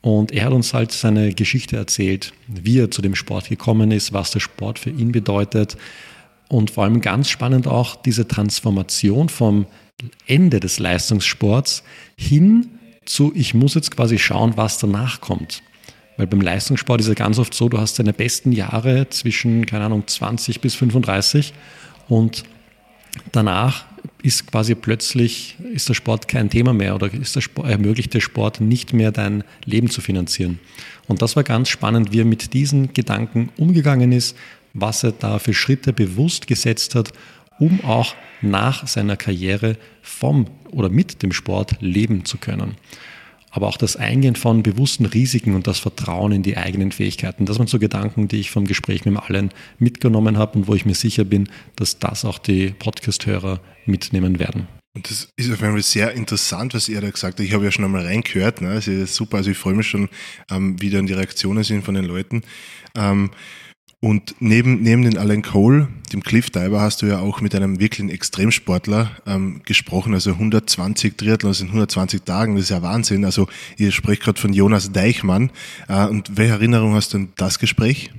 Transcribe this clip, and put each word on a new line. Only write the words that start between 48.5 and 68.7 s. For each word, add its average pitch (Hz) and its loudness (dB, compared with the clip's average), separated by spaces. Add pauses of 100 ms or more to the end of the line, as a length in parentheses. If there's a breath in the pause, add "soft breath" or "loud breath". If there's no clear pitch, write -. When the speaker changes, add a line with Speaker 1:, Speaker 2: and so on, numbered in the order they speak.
Speaker 1:
vom 101 0
Gespräch 92 -4
mit 101 2
dem - 0
Allen 98 -2 (280 loud breath)
mitgenommen 110 2
habe 107 0
und 98 0
wo 107 2
ich 92 2
mir 98 2
sicher 107 0
bin, 98 2 (260 loud breath)
dass - -4
das - -6
auch 98 -6
die 95 0
Podcast-Hörer 95 -4 (260 loud breath)
mitnehmen 92 0
werden. - -4 (260)
Speaker 2:
Und 95 -12
das - -10
ist 123 -4
auf 107 -4
jeden 104 0
Fall 104 0
sehr 107 0
interessant, 113 -6
was 110 -4
er 104 -4
da 101 -4
gesagt 92 -8
hat. 101 -2
Ich 101 -2
habe 101 2
ja 98 2
schon 98 0
einmal 95 -2
reingehört, 101 -2
ne? 90 -4
Das 107 -4
ist 95 -2
super. 107 -4
Also 98 0
ich - -2
freue 95 -2
mich 107 0
schon, 101 -2 (400 loud breath)
ähm, 95 -2
wie 101 -2
dann 98 0
die 95 -2
Reaktionen 98 -2
sind 104 -2
von 98 -4
den 95 -2
Leuten. 92 -6 (520 loud breath)
Ähm, 101 0 (680 loud breath)
und 107 0
neben, 120 4
neben 117 6
den 113 4
Alan 104 2
Cole, 127 6 (240)
dem 98 -4
Cliff - 2
Diver, 101 0
hast 104 0
du 104 0
ja 101 2
auch 98 -4
mit 101 -2
einem 95 0
wirklichen 101 0
Extremsportler, 104 0 (160)